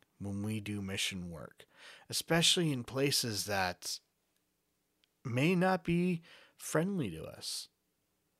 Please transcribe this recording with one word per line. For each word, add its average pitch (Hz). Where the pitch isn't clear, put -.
when 101
we 110
do 101
mission 95
work, 76
especially 165
in 123
places 127
that 95
may 135
not 185
be 175
friendly 160
to 78
us. -